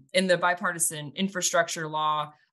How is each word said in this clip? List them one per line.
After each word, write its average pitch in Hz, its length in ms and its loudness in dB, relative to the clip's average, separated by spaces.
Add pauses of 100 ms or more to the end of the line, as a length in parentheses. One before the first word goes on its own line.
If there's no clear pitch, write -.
(140)
in 190 120 2
the 180 120 4
bipartisan 170 800 -2
infrastructure 175 720 0
law, 151 420 0 (200)